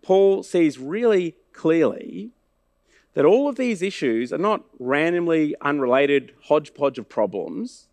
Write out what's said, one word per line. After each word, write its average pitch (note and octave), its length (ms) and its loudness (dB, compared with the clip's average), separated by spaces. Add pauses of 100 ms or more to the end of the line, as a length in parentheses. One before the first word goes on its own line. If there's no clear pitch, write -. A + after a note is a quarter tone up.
Paul G3 420 2
sees D#3+ 360 0
really F3+ 560 -2 (180)
clearly E3 760 -2 (800)
that C#3+ 120 2
all B3 220 4
of C4 80 -4
these A#3 260 -4
issues B2+ 520 -4
are E2+ 40 -4
not G#3 260 -2 (160)
randomly D#3 800 0
unrelated C#3 720 2 (120)
hodgepodge C#3+ 520 0
of A2 100 -12
problems G2+ 840 -6